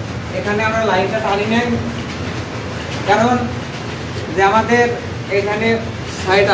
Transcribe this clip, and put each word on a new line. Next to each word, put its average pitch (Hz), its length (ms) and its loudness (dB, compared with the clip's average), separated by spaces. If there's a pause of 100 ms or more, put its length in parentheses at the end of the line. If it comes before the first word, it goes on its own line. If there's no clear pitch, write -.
(380)
এখানে 208 300 0
আমরা 226 220 0
লাইনটা 190 360 0
টানি 202 280 0
নাই, 240 120 2 (1400)
কারণ 226 260 6 (1000)
যে 185 60 2 (100)
আমাদের 220 360 4 (520)
এখানে 214 300 0 (560)
সাইড 196 300 6